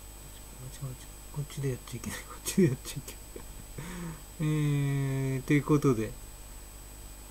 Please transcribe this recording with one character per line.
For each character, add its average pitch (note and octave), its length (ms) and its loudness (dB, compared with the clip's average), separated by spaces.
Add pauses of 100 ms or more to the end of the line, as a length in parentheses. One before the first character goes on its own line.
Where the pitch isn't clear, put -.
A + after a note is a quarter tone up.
(840)
え、 - 20 -8
間 C3 40 -4
違 B2+ 40 -8
え。 - 20 -8 (380)
こ C#3+ 100 -2
っ - 20 -2 (100)
ち C#3 80 -4
で C#3 80 2
や B2+ 60 0
っ - 100 -6
ち - 80 -10
ゃ - 20 -4
い A2+ 40 -6
け - 100 -6
な - 60 -6
い。 - 60 -6
<laughs> - 60 -12
こ - 100 -10
っ - 60 -14
ち - 120 -2
で G3 80 10
や C3 100 8
っ - 100 -6
ち - 100 -8
ゃ D3+ 40 -4
い - 80 -8
け - 60 -10
な - 60 -12
い。 - 40 -14 (1160)
<laughs> - 0 -
え C#3 1000 4
ー、 - 40 -2
と - 100 4
い D3 60 10
う C3+ 40 2
こ D3+ 160 6
と C3+ 160 8
で、 G#2+ 180 0 (1200)